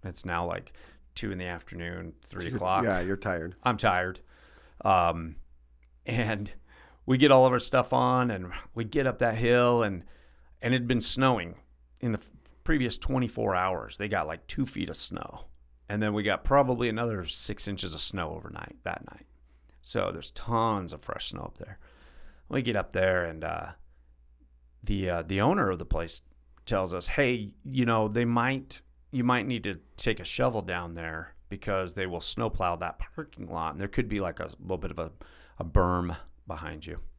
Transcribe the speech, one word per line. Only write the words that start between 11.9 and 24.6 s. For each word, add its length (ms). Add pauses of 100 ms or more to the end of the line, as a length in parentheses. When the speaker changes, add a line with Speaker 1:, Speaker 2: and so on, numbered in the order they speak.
Speaker 1:
in 120
the 60
f-, 120 (340)
previous 320
twenty-four 580
hours. 440
They 100
got, 180
like, 200
two 180
feet 240
of 80
snow. 480 (440)
And 140
then 120
we 80
got 200
probably 460
another 380
six 420
inches 260
of 60
snow 340
overnight 500
that 260
night. 160 (560)
So 280
there's 200
tons 640
of 100
fresh 280
snow 120
up 160
there. 200 (680)
We 140
get 140
up 160
there, 340
and, 180
uh, 220 (1160)